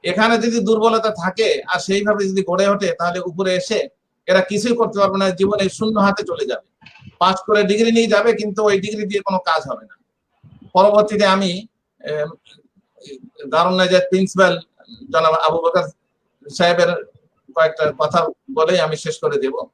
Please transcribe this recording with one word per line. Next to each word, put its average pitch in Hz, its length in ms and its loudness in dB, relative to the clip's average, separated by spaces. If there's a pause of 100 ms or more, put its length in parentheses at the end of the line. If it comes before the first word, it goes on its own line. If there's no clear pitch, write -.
এখানে 214 340 0
যদি 226 220 0
দুর্বলতা 220 500 2
থাকে 180 580 -2
আর 180 120 -4
সেইভাবে 202 500 -4
যদি 190 180 -2
গড়ে 185 200 0
ওঠে, 196 320 0
তাহলে 175 200 -4
উপরে 185 360 -4
এসে 196 320 -4 (400)
এরা 185 140 4
কিছুই 208 340 -2
করতে 214 240 -2
পারবে 190 180 2
না, 190 120 2
জীবনে 196 400 0
শূন্য 220 300 -2
হাতে 196 240 2
চলে - 220 -6
যাবে। - 220 -8 (520)
পাস - 160 2 (120)
করে 208 160 4
ডিগ্রি 214 280 2
নিয়ে 233 160 4
যাবে, 214 260 2
কিন্তু 208 300 -4
ওই 202 160 2
ডিগ্রি 208 280 -6
দিয়ে 202 140 -4
কোনো 190 180 -2
কাজ 160 300 -2
হবে 113 160 -10
না। - 100 -20 (800)
পরবর্তীতে 208 520 4
আমি, 190 420 0 (360)
এম, 151 260 -6 (1200)
দারুন 175 240 2
নাজাত 185 360 4
প্রিন্সিপাল 185 500 2 (540)
জনাব 160 200 2
আবু 160 240 0
বকর 170 260 0 (760)
সাহেবের 175 480 2 (500)
কয়েকটা 156 420 0
কথা 160 280 0 (260)
বলেই 160 280 2
আমি 156 180 -2
শেষ - 220 -8
করে 151 180 -2
দেব। 131 180 -2 (180)